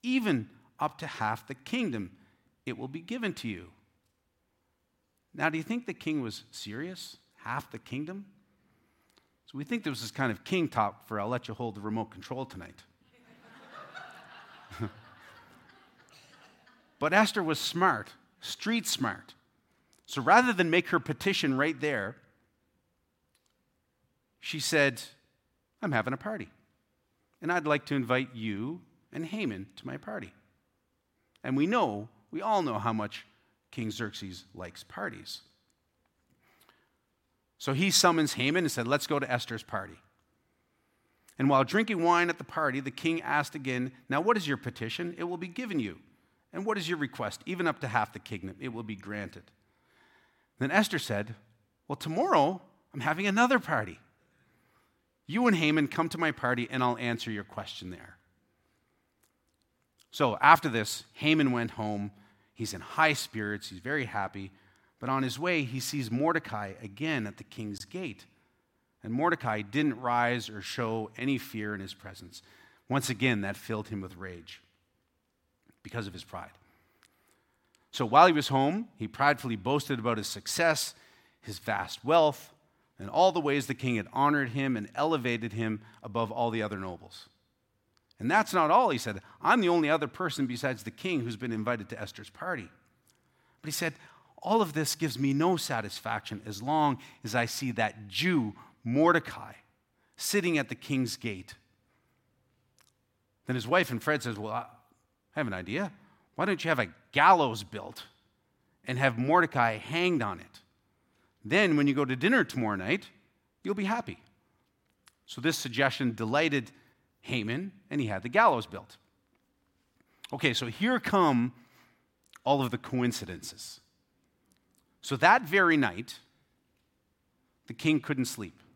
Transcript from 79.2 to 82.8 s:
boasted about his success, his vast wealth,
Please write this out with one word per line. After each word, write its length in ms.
boasted 440
about 180
his 100
success, 680
his 180
vast 440
wealth, 500